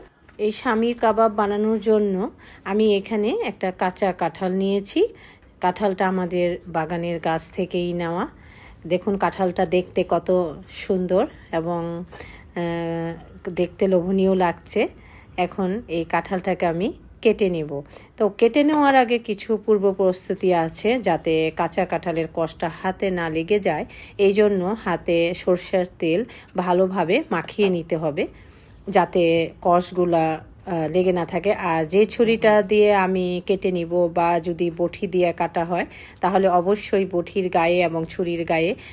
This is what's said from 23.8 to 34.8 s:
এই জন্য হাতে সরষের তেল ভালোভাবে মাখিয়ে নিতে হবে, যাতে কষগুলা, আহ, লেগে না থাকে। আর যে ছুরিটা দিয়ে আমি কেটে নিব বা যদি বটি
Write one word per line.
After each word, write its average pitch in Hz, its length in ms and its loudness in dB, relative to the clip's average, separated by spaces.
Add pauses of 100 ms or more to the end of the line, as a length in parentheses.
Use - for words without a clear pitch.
এই 202 140 6
জন্য 202 520 2
হাতে 170 500 0
সরষের 180 520 0 (120)
তেল 175 260 0 (320)
ভালোভাবে 185 720 2
মাখিয়ে 190 380 0
নিতে 170 280 -2
হবে, 156 300 -2 (640)
যাতে 170 600 2 (120)
কষগুলা, 175 840 2 (220)
আহ, 165 220 -4
লেগে 180 240 2
না 170 140 -2
থাকে। 185 280 -2
আর 160 300 -2
যে 196 220 4
ছুরিটা 220 560 4
দিয়ে 208 320 4
আমি 185 520 0
কেটে 190 260 0
নিব 175 420 0
বা 170 260 2
যদি 170 360 -2
বটি 175 300 -2